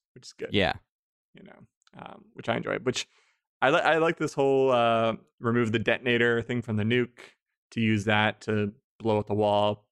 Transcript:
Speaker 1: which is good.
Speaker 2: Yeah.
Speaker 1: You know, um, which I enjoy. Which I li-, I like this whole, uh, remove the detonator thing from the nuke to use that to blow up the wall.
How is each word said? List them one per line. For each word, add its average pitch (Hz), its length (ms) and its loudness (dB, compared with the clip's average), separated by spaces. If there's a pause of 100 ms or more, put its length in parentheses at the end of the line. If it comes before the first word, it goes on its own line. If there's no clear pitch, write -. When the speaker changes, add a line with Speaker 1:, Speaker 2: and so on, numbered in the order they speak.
(160)
Speaker 1:
which - 100 -20
is - 80 -20
good. - 200 -12
Speaker 2:
Yeah. 92 200 2 (640)
Speaker 1:
You - 80 -20
know, - 160 -20 (400)
um, - 240 -20 (100)
which - 140 -18
I 117 80 0
enjoy. 107 220 -4
Which - 300 -6 (540)
I 127 100 4
li-, 165 100 2
I 160 160 2
like 165 200 0
this 151 160 -4
whole, 135 380 2
uh, 113 440 2 (260)
remove 117 320 0
the 113 60 2
detonator 117 640 0
thing 120 200 -4
from 107 160 -4
the 104 80 0
nuke 120 340 -2 (520)
to 117 100 -4
use 107 240 0
that 107 360 0
to 104 300 -2 (280)
blow 110 200 0
up 104 80 -4
the 104 60 -4
wall. 104 580 0